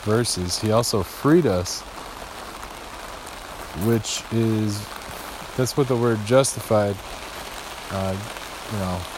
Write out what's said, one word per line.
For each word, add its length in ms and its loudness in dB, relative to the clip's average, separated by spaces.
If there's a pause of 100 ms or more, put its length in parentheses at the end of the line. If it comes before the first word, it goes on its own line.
verses, 540 2
he 120 2
also 320 4
freed 440 4
us, 340 2 (2000)
which 380 2 (100)
is, 480 2 (760)
that's 200 0
what 120 4
the 80 4
word 300 4
justified, 680 4 (960)
uh, 240 0 (560)
you 60 -2
know, 220 0 (180)